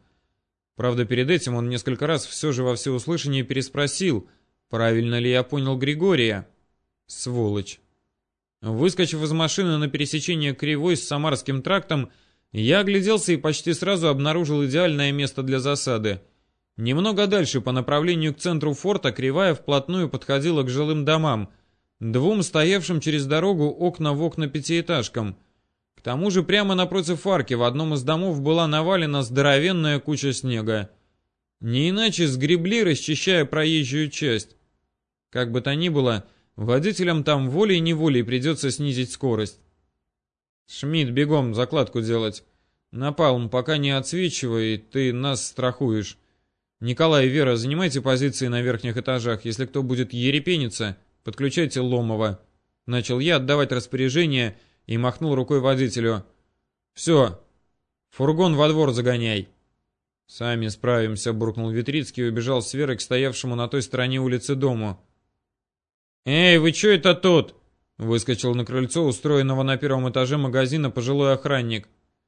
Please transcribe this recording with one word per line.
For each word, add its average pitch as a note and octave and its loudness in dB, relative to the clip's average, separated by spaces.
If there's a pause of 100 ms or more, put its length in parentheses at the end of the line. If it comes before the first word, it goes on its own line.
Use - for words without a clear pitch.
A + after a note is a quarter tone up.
(760)
Правда, A#2+ 0
перед B2+ 0
этим D3+ 0
он A#2+ -2
несколько B2 -4
раз D#3+ -2
всё - -4
же B2+ -2
во B2 0
всеуслышание C3+ -2
переспросил, C#3 -2 (420)
правильно A#2 0
ли B2 0
я B2+ 2
понял C3+ -2
Григория. C#3 0 (600)
Сволочь. G#2+ -4 (840)
Выскочив D3+ 0
из D3+ -2
машины E3 0
на D3+ 0
пересечение D3 -2
Кривой D3+ 0
с - -8
Самарским C#3+ -2
трактом, D#3+ -2 (400)
я B2 2
огляделся G3 0
и D#3+ 4
почти D#3 -2
сразу E3+ 0
обнаружил D3 0
идеальное C#3+ 2
место C#3 -4
для C3 0
засады. A#2 -2 (540)
Немного F#3 0
дальше, F3 2
по B2+ -4
направлению D3+ 0
к - -12
центру D3+ -2
форта, F#3 0
Кривая D3 0
вплотную C#3+ 0
подходила C#3 0
к B2+ -2
жилым D3 -2
домам, D3+ 0 (480)
двум C#3+ 2
стоявшим E3 0
через D3+ -2
дорогу D#3 2
окна D#3+ -2
в C#3+ -2
окна D#3 -2
пятиэтажкам. C#3+ -2 (580)
К - -20
тому D#3+ -2
же F3+ 2
прямо G3 2
напротив F3+ -2
арки D3 0
в A#2+ 2
одном D3+ 0
из C3+ -4
домов D#3+ -2
была D#3+ 2
навалена D#3 0
здоровенная C#3+ 2
куча C#3 -2
снега. A2 -2 (720)
Не C3 0
иначе F#3+ 2
сгребли, E3+ 2
расчищая D#3 2
проезжую D3+ 0
часть. A#2+ -4 (800)
Как A#2+ -2
бы B2 -2
то C3+ -2
ни E3+ 0
было, B2 0 (300)
водителям D#3 0
там C#3 2
волей-неволей E3 2
придётся B2+ -2
снизить C3 -4
скорость. A2 -2 (1080)
"Шмидт, D3 -2
бегом C#3 2
закладку B2 0
делать. A2+ -2 (480)
Напалм B2+ 0
пока B2+ 0
не C#3+ 0
отсвечивай, B2+ -2
ты B2+ -2
нас C3 -4
страхуешь. A#2+ -2 (600)
Николай C3+ 4
и C3 2
Вера, C3 2
занимайте C#3 -2
позиции C3 0
на A#2+ 0
верхних A#2+ -2
этажах. A#2 -2
Если A#2 -4
кто C#3 -4
будет B2 -2
ерепениться, B2+ -2 (260)
подключайте C3+ -2
Ломова". A2+ 0 (460)
Начал B2 -2
я D#3+ 2
отдавать C#3 2
распоряжение C3 0 (280)
и A2+ -4
махнул B2 0
рукой C3 2
водителю. A#2 0 (720)
"Всё, C3+ 2 (640)
фургон D#3 2
во D3+ 6
двор D3+ 2
загоняй". A#2 0 (800)
"Сами A#2 -4
справимся", A2+ 0
буркнул A2+ -4
Витрицкий B2 -4
и A#2 0
убежал A#2 -2
с - -10
Верой C3 -2
к - -12
стоявшему B2+ -2
на A#2+ -4
той C3+ -2
стороне B2+ -2
улицы B2+ -2
дому. A2+ -2 (1200)
"Эй, E3 6
вы D#3+ 4
чё G#3 2
это F3+ 4
тут?" F3 2 (420)
Выскочил A#2 0
на A#2+ -2
крыльцо C3 -2
устроенного C3+ 0
на C3+ 0
первом C3 -2
этаже C3 0
магазина C3+ 0
пожилой C3+ 2
охранник. B2 -2 (400)